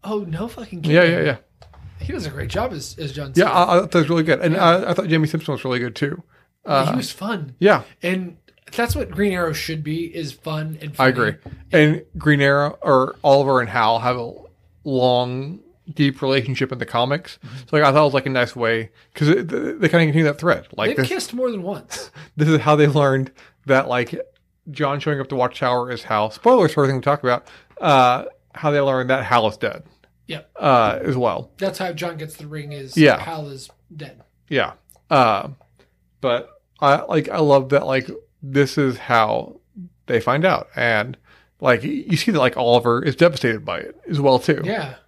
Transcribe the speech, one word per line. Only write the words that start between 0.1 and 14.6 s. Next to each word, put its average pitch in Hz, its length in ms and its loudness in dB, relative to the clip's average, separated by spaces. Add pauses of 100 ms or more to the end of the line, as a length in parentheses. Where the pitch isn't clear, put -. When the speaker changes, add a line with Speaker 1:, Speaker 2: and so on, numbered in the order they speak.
Speaker 1:
no 175 280 -8
fucking 185 360 -14
Speaker 2:
Yeah, 160 180 4
Speaker 1:
kidding. 170 160 4
Speaker 2:
yeah, 160 60 0
yeah. 143 120 -2 (640)
Speaker 1:
He - 120 -8
does 226 140 -8
a 151 40 -8
great 135 200 -10
job 233 220 -4
as, - 260 -12
as 147 140 -8
John 139 220 -10
Speaker 2:
Yeah, 180 120 6
Speaker 1:
Stewart. 135 100 2
Speaker 2:
I, 175 60 6
I 175 180 4
thought 175 120 -4
that 180 60 4
was 151 120 2
really 170 140 2
good. 156 160 2
And 170 140 0
Speaker 1:
Yeah. 190 100 0
Speaker 2:
I, 170 260 4
I 175 40 0
thought 185 140 -2
Jimmy 156 200 2
Simpson 156 240 -6
was 127 120 -8
really 127 140 -2
good, 123 180 -6
too. 147 260 -6 (440)
Speaker 1:
Yeah, 135 200 2
he 156 60 -2
Speaker 2:
Uh, - 40 -2
Speaker 1:
was - 160 -4
fun. 185 460 -8
Speaker 2:
yeah. 175 240 4 (200)
Speaker 1:
And 180 340 -4 (360)
that's 233 240 -2
what 285 140 -6
Green 196 220 0
Arrow 175 200 -2
should 156 320 -8
be, 160 200 -6 (100)
is 147 180 -10
fun 156 480 -8
and 151 120 -12
Speaker 2:
I - 40 -14
Speaker 1:
funny. 131 140 4
Speaker 2:
agree. 120 240 0 (380)
And 156 320 4 (140)
Green 147 220 2
Arrow, 143 420 2
or 131 400 2
Oliver 139 380 4
and 117 80 -4
Hal, 113 320 2
have 123 180 0
a 117 140 -8 (500)